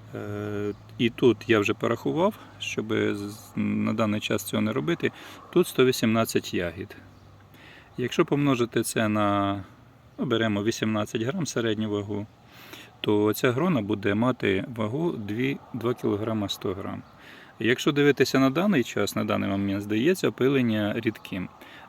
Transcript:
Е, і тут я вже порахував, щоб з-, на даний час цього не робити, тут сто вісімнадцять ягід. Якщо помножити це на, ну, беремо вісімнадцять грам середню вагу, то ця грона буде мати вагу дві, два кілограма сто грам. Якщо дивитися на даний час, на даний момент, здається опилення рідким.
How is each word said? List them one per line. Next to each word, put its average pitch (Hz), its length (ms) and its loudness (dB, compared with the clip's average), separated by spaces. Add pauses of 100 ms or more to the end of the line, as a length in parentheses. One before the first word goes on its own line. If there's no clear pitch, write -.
(160)
Е, 104 580 -6 (240)
і 120 120 2
тут 113 280 4 (100)
я 113 120 6
вже 104 140 2
порахував, 143 600 0 (260)
щоб - 340 -6
з-, 104 600 -4
на 107 380 0
даний 107 260 0
час 110 240 -2
цього 110 180 -2
не 110 120 0
робити, 143 380 -2 (400)
тут 175 160 4
сто - 180 4
вісімнадцять 113 680 2
ягід. 92 440 -6 (1000)
Якщо 123 280 2
помножити 131 580 2
це 113 240 0
на, 101 560 0 (540)
ну, 247 80 -4
беремо 110 380 2
вісімнадцять 110 580 -2
грам 147 240 -4
середню 110 440 -2
вагу, 104 380 -4 (760)
то 104 320 2
ця 127 180 2
грона 139 300 2
буде 101 340 -2
мати 110 500 0 (100)
вагу 117 360 -2
дві, 117 460 -4 (160)
два 120 200 -2
кілограма 107 560 -2
сто - 240 -4
грам. 98 300 -8 (560)
Якщо 120 320 2
дивитися 143 480 4
на 135 100 6
даний 165 340 4
час, 101 320 -2
на 110 100 0
даний 101 240 0
момент, 98 320 0
здається 117 480 0
опилення 113 640 2
рідким. 110 540 -4 (400)